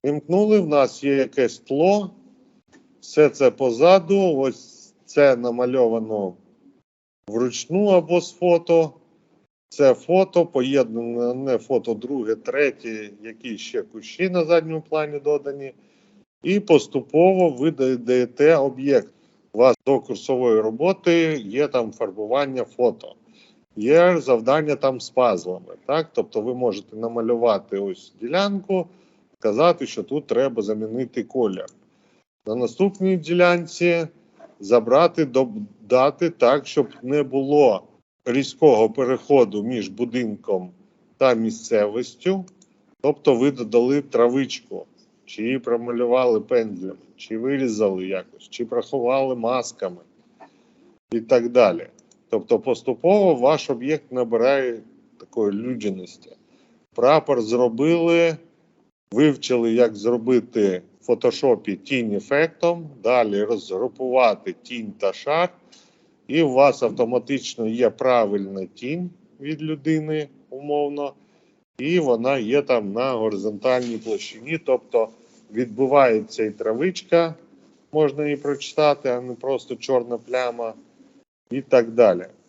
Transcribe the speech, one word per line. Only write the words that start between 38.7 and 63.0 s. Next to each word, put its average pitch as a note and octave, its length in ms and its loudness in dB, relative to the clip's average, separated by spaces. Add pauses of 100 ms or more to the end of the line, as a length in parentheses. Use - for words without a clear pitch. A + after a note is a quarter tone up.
переходу A#2+ 720 2
між A2+ 260 -6
будинком G#2+ 840 -6 (460)
та C3 180 2
місцевістю. A2+ 1120 -2 (580)
Тобто C#3+ 320 2
ви C3 160 2
додали B2 520 0
травичку, A#2+ 840 -2 (380)
чи - 180 -12
її B2+ 160 -4
промалювали A#2+ 840 0
пензлем, G#2 560 -4 (200)
чи A2 220 -10
вирізали A2 680 -2
якось, F#2 420 -10
чи - 160 -8
приховали B2+ 720 -2
масками A2+ 640 -6 (1120)
і A#2 80 -2
так A#2+ 280 2
далі. G#2+ 380 2 (440)
Тобто G#2+ 280 0
поступово E3 760 0
ваш C#3 360 0
об'єкт C#3 420 -6
набирає B2 680 0 (400)
такої G#2 320 -2
людяності. G#2 840 -8 (580)
Прапор C3+ 480 2
зробили, D#3 960 2 (760)
вивчили, B2 600 2
як A2+ 240 0
зробити A2+ 840 0 (180)
в - 40 -20
фотошопі A2+ 720 0
тінь A#2 380 -4
ефектом, D#3+ 760 -2 (120)